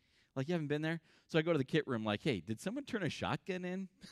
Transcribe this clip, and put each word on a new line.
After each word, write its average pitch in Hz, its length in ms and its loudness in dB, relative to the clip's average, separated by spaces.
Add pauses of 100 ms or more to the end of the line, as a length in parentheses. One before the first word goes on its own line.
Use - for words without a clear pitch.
(360)
Like, 135 120 0
you 180 40 0
haven't 156 160 0
been 151 140 0
there?" 160 180 -2 (280)
So 165 100 2
I 156 40 6
go 170 100 2
to 156 60 6
the 131 60 4
kit 156 220 2
room, 113 180 0
like, 107 180 2
"Hey, 113 180 2
did 107 200 -6
someone 269 240 -4
turn 214 200 -4
a 135 40 0
shotgun 180 560 -2
in?" 185 240 -4 (240)